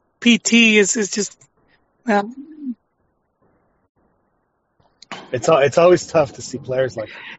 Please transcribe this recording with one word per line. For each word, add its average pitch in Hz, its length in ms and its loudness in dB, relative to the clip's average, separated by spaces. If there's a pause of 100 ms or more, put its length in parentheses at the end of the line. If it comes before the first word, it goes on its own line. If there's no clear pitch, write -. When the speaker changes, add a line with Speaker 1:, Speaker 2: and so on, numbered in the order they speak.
(200)
Speaker 1:
P 233 180 4
T 226 400 2
is, 202 200 2
is 202 140 -4
just, - 280 -8 (680)
uh, 202 180 0 (3000)
Speaker 2:
It's - 160 -6
al-, 156 120 4
it's 139 180 0
always 175 300 4
tough 147 260 -2
to - 80 -18
see - 160 -12
players 127 400 -6
like 107 120 -10
that. - 60 -20 (240)